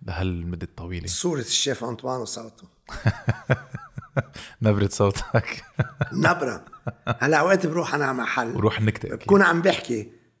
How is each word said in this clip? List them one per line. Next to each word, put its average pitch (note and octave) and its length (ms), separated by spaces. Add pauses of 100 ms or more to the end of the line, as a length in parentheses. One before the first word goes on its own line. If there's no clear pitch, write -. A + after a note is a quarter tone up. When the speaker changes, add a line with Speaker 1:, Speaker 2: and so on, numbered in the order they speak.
Speaker 1:
لهالمدة F2 640
الطويلة؟ E2+ 400
Speaker 2:
صورة D3+ 340
الشيف A#2+ 440
أنطوان B2+ 360
وصوته. A2+ 480 (1120)
Speaker 1:
<laughs> - 800
نبرة G2+ 260
صوتك. - 760 (220)
<laughs> - 260
Speaker 2:
نبرة. D#3+ 520 (420)
هلا C3 300
أوقات F#3 300
بروح D#3 280
أنا D3 100
على C3 120
محل. A#2 400
Speaker 1:
وروح G#2+ 220
النكتة، G#2+ 280
أكيد. - 120
Speaker 2:
بكون G3 240
عم E3+ 200
بحكي: A#2+ 500 (280)